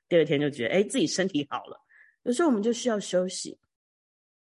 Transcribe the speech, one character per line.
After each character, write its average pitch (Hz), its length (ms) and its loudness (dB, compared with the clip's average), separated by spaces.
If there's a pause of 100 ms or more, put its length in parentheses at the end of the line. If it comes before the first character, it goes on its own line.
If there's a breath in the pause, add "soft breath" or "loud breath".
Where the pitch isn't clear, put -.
第 180 100 2
二 156 80 8
天 151 140 2
就 147 120 0
觉 123 180 -4
得， - 60 0
哎， 190 80 4
自 254 160 -2
己 165 80 4
身 180 200 -2
体 143 220 -2
好 113 160 -8
了。 - 160 -18 (440 soft breath)
有 247 80 -2
时 349 100 0
候 330 60 4
我 262 40 4
们 202 100 2
就 233 100 2
需 240 160 -4
要 214 120 0
休 185 260 -2
息， - 320 -10 (920)